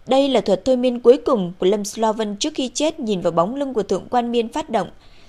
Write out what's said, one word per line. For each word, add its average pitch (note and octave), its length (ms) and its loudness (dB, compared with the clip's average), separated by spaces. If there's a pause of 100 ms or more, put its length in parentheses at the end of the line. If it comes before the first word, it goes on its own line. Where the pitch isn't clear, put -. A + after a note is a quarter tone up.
Đây C4+ 220 4
là B3 120 2
thuật F#3+ 240 0
thôi C4 120 2
miên B3 240 0
cuối B3 180 6
cùng F#3+ 400 0
của F#3 80 0
Lâm G#3 180 2
Sloven G#3+ 520 -2
trước D4+ 180 -4
khi C4 200 -4
chết D#4+ 260 -2
nhìn G#3+ 200 -2
vào E3+ 120 0
bóng E3+ 220 2
lưng C4+ 200 -4
của G#3+ 80 0
Thượng F#3+ 280 -4
quan A#3+ 220 -2
Miên A#3 160 0
phát D#4 220 -8
động. G3+ 180 -2 (400)